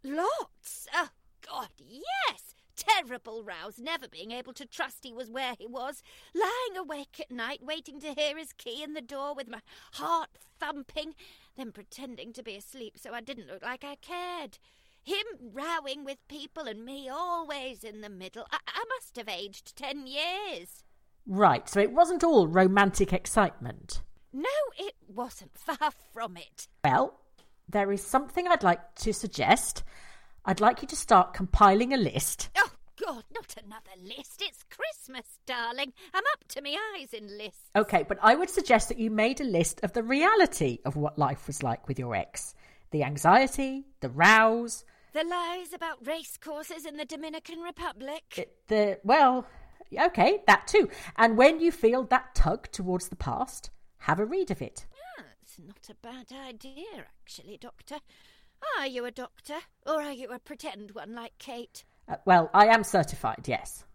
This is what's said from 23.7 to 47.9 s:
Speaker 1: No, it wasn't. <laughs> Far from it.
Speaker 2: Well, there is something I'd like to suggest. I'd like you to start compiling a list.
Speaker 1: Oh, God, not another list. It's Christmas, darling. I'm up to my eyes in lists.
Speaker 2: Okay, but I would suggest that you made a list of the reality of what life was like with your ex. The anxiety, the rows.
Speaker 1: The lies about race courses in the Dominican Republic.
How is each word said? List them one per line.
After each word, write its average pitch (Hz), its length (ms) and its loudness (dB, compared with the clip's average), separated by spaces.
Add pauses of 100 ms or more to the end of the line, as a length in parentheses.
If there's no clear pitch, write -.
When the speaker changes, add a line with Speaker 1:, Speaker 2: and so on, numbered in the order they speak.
Speaker 1:
No, 294 160 -4 (280)
it 392 180 -10 (120)
wasn't. 208 520 -12
<laughs> - 0 -
Far 302 340 -4 (200)
from 185 240 -10
it. - 300 -18 (160)
Speaker 2:
Well, 147 380 2 (480)
there 202 240 0
is 196 100 -2
something 294 460 0
I'd 349 160 4
like - 320 2
to - 160 -2
suggest. - 720 0 (600)
I'd 190 160 0
like 226 220 4
you 277 60 -10
to 320 80 -10
start - 380 6
compiling 202 580 6
a 277 40 2
list. - 600 -2
Speaker 1:
Oh, - 140 4 (300)
God, 269 220 -8 (100)
not - 220 -12 (100)
another 196 280 -14 (100)
list. 247 400 -14
It's 370 220 -10
Christmas, - 840 -12
darling. 247 460 -6 (220)
I'm 381 180 0
up - 160 -8
to 277 140 -10
my 285 140 -6 (200)
eyes 277 160 -14
in 208 260 -14
lists. - 380 -16
Speaker 2:
Okay, 208 260 4
but - 200 -2
I 220 120 10
would 359 160 0
suggest 254 380 4
that 240 100 -6
you 220 140 -2
made 220 280 0
a 294 40 -2
list 180 400 0
of 180 80 -4
the 240 100 0
reality 269 840 4
of 139 120 -4
what 147 200 -2
life 139 300 0
was - 160 -8
like 120 240 -2
with 135 140 -4
your 120 160 -4
ex. - 400 -8 (340)
The 151 140 0
anxiety, 262 800 4 (160)
the 131 100 -4
rows. 220 760 6 (280)
Speaker 1:
The 311 120 -2
lies 349 480 -6
about 320 340 -10
race 320 320 -8
courses 311 460 -12
in 294 140 -12
the 302 80 -8
Dominican 320 540 -12
Republic. 320 640 -10 (120)